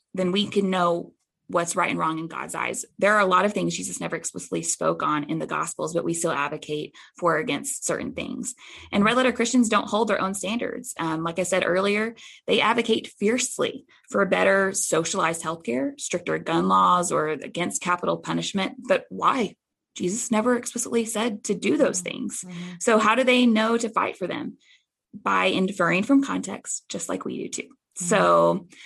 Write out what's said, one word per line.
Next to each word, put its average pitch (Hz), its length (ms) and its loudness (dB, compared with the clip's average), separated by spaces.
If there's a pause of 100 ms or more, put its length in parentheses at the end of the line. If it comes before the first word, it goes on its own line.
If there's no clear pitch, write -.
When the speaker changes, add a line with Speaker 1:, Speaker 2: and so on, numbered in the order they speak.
(140)
Speaker 1:
then 185 180 0
we 202 160 0
can 196 220 2
know 175 420 0 (360)
what's 175 280 -2
right 175 140 2
and 180 80 -2
wrong 160 220 -2
in 165 80 -6
God's - 260 -10
eyes. - 320 -6 (140)
There 208 160 6
are 214 40 6
a 196 60 4
lot 185 180 6
of 208 100 2
things 175 220 0
Jesus 185 240 -8
never 165 160 -6
explicitly - 460 -8
spoke 160 400 -2
on 151 300 -2
in 160 80 -2
the - 80 -6
Gospels, 165 480 -4
but - 100 0
we 165 80 0
still 165 180 -2
advocate 151 640 -6 (220)
for 165 200 2
or - 20 0
against - 480 -4
certain - 260 -4
things. - 400 -8 (380)
And 202 120 4
red 233 140 4
letter 254 140 4
Christians 240 360 2
don't 208 220 2
hold 214 200 2
their 196 120 0
own 190 140 -2
standards. - 640 -6
Um, 160 240 -2
like 170 160 -4
I 185 40 0
said 180 220 0
earlier, 202 500 0 (300)
they 214 160 2
advocate 226 580 2
fiercely 214 680 -2 (260)
for 202 160 2
better 190 460 4
socialized 170 680 0
healthcare, 233 580 -4
stricter 175 380 -4
gun 165 300 0
laws, 180 440 4
or 151 180 0
against - 520 -6
capital 175 360 0
punishment. 170 580 -4 (120)
But 185 220 2
why? 190 460 0 (400)
Jesus 190 340 -4
never 226 260 2
explicitly 233 480 -2
said 214 420 -4
to 202 100 0
do 226 220 0
those 240 260 2
Speaker 2:
Mm-hmm. - 80 -6
Speaker 1:
things. - 360 -8
Speaker 2:
Mm-hmm. 175 320 -12
Speaker 1:
So 220 200 4
how 220 160 4
do 262 80 4
they 247 240 6
know 220 280 4
to 233 140 -2
fight - 280 -2
for 180 100 -4
them? - 300 -8 (600)
By 190 260 0
inferring 185 580 2
from 277 200 6
context, - 680 -6
just - 200 -8
like - 160 -4
we - 180 -6
do - 60 -8
too. - 140 -8
Speaker 2:
Mm-hmm. - 420 -14
Speaker 1:
So, 175 640 4 (180)